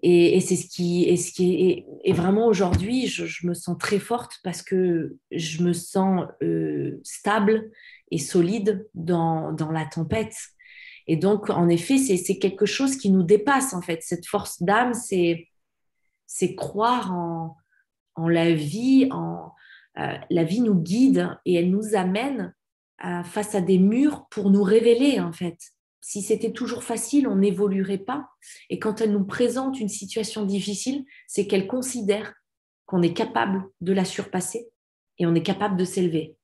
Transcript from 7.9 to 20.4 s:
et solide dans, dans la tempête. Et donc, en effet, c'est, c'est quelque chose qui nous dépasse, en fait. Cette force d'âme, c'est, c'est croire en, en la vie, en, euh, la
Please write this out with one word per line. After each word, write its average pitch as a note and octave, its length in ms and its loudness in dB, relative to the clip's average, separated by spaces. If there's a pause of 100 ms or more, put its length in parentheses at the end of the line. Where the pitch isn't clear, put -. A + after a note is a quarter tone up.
et E3 80 -4
solide G3 760 0
dans, E3 600 -2
dans D#3 180 -4
la D#3+ 160 -2
tempête. E3 500 -4 (720)
Et E3 100 0
donc, G3+ 340 0
en F3 180 2
effet, E3+ 300 2
c'est, C4 180 2
c'est F#3+ 220 -2
quelque G3 280 0
chose C4+ 300 -2
qui G3+ 140 0
nous F#3+ 120 6
dépasse, G#3+ 520 2
en F3+ 60 -4
fait. E3 220 -6
Cette E3+ 240 -8
force - 360 -4
d'âme, A3+ 300 2
c'est, F3 560 -2 (760)
c'est - 300 -4
croire G#3+ 560 -2
en, E3 440 -6 (600)
en E3 120 -2
la E3+ 240 4
vie, G#3+ 600 4
en, E3 400 -8 (460)
euh, - 200 -6 (120)
la E3+ 140 4